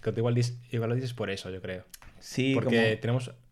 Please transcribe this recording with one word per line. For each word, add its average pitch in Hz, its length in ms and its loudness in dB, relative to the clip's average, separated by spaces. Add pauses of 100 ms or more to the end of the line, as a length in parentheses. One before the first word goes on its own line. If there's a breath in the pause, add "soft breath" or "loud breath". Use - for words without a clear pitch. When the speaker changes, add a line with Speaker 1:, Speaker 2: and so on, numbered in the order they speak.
Speaker 1:
que 110 100 0
tú 113 80 -2
igual 120 140 2
dis-, 120 220 2 (140)
igual 113 200 0
lo 120 60 2
dices 127 160 -2
por 101 180 -4
eso, 98 200 -6
yo 92 100 -8
creo. 92 240 -8 (360)
Speaker 2:
Sí, 131 340 0
Speaker 1:
Porque 117 340 4
Speaker 2:
como 110 120 0
Speaker 1:
tenemos 120 320 0 (200)